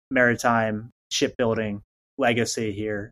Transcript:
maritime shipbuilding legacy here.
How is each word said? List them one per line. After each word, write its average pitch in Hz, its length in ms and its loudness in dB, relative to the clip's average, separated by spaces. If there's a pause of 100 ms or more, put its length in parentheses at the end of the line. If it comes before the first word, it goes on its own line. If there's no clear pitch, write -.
(120)
maritime 117 800 2 (200)
shipbuilding 110 680 -2 (380)
legacy 117 520 0
here. 107 400 -6